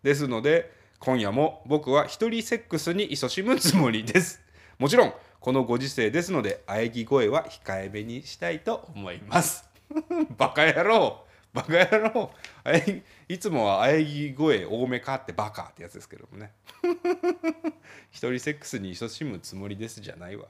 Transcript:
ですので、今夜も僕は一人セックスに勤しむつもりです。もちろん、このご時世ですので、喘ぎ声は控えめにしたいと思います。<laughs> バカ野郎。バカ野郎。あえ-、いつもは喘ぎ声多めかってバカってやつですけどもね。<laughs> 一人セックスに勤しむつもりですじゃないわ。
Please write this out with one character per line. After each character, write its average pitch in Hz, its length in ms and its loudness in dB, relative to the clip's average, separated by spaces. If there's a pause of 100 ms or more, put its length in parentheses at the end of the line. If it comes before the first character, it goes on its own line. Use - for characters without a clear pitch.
で 139 120 4
す 139 140 -2
の 113 140 -2
で、 160 280 4 (280)
今 131 200 0
夜 101 140 0
も 147 340 0
僕 143 240 0
は 143 160 4
一 - 220 -2
人 226 140 -2
セ 233 140 -2
ッ 226 100 -10
ク 156 120 -4
ス 170 140 -2
に 202 160 -2
勤 139 220 -4
し 190 120 -4
む 254 160 2
つ 170 180 4
も 139 140 6
り 110 140 -2
で 117 160 4
す。 - 220 -6 (360)
も 143 120 2
ち - 60 6
ろ 214 100 10
ん、 - 80 -4 (260)
こ 127 120 -2
の 131 120 4
ご 120 140 2
時 135 100 -2
世 113 220 0
で 151 100 0
す 175 120 -4
の 143 100 0
で、 95 240 -4
喘 113 240 -2
ぎ 117 160 -6
声 123 220 4
は 151 180 0
控 95 400 -8
え - 20 -10
め 104 160 -8
に 117 220 -12
し - 100 -16
た 170 140 -6
い 160 100 -6
と - 340 -6
思 95 180 -10
い - 100 -12
ま 170 200 2
す。 - 280 -6 (240)
<laughs> 311 400 -4
バ - 140 2
カ 156 220 4
野 156 120 2
郎。 208 400 2 (280)
バ - 100 -4
カ 156 100 -4
野 202 400 4
郎。 214 180 -2 (340)
あ 139 80 0
え-、 175 300 0 (260)
い 180 100 -6
つ 202 120 -4
も 120 160 2
は 98 200 4
喘 156 180 4
ぎ 147 300 -6
声 131 300 2
多 117 220 -4
め 123 140 -4
か 135 160 -6
っ - 100 -10
て - 60 -12
バ 107 180 -4
カ - 200 -12
っ - 40 -20
て - 80 -20
や 85 60 -16
つ - 60 -20
で - 60 -16
す - 80 -20
け - 80 -20
ど - 140 -20
も - 80 -20
ね。 104 140 -18 (760)
<laughs> - 840 -6
一 - 200 -6
人 127 80 -2
セ 151 140 -4
ッ 143 60 -8
ク - 80 -18
ス - 120 -6
に 95 140 -8
勤 113 180 -8
し - 140 -10
む 107 140 -6
つ - 160 -16
も 98 140 -10
り 101 80 -10
で 110 120 -10
す 110 120 -16
じ 98 100 -16
ゃ - 60 -16
な 87 140 -16
い 101 60 -14
わ。 104 140 -16